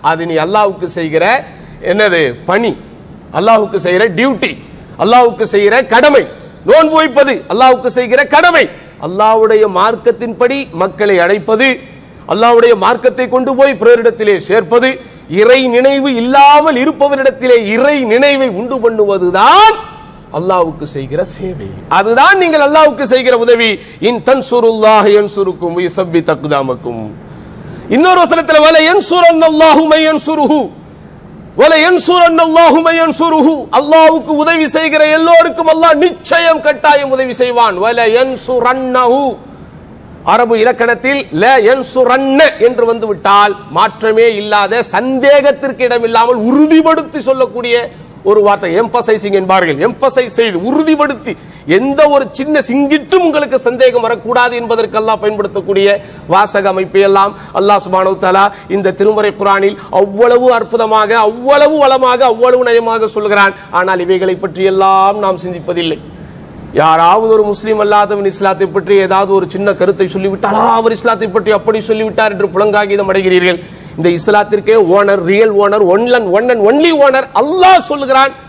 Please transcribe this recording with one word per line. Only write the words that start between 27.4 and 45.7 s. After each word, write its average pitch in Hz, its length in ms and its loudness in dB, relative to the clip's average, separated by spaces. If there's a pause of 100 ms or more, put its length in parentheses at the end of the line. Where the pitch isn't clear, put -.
இன்னொரு 349 340 2
வசனத்துல, 320 380 2
"வல 311 180 4
யன்சுரன்னல்லாஹு 320 1080 2
மன் 311 120 2
யன்சுருஹு, 302 680 -2 (840)
வல 320 360 4
யன்சுரன்னல்லாஹு 330 880 2
மன் 330 180 0
யன்சுருஹு." 320 720 0
அல்லாஹ்வுக்கு 311 580 2
உதவி 311 380 0
செய்கிற 311 380 0
எல்லோருக்கும் 330 600 2
அல்லாஹ் 320 260 2
நிச்சயம் 330 680 0
கட்டாயம் 294 500 0
உதவி 262 220 -2
செய்வான். 240 460 0
"வல 233 280 0
யன்சுரன்னஹு." 254 1300 0 (840)
அரபு 226 360 2
இலக்கணத்தில் 240 760 -2
"ல 175 120 0 (120)
யன்சுரன்ன" 262 840 0 (180)
என்று 240 260 0
வந்துவிட்டால் 208 720 0 (160)
மாற்றமே 220 640 0
இல்லாத, 208 480 -2
சந்தேகத்திற்கு 262 1000 0